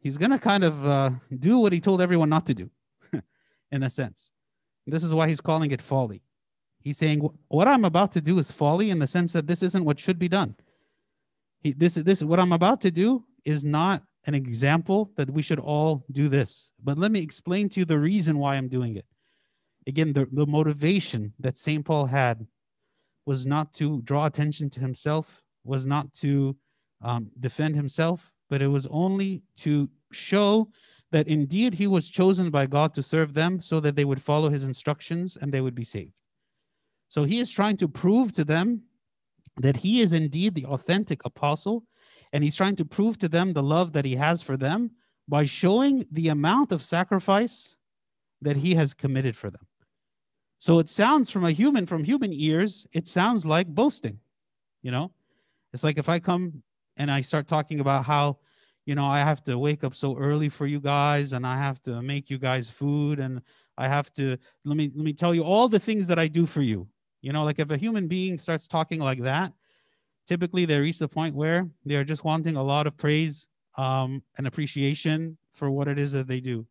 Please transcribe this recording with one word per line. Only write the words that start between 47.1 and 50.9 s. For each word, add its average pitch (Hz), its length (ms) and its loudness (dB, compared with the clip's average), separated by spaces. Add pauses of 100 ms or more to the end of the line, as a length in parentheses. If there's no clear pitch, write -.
that 143 160 0
he 170 160 2
has 156 200 2
committed 135 420 -2
for 101 140 -10
them. - 160 -20 (920)
So 170 180 6
it 160 120 2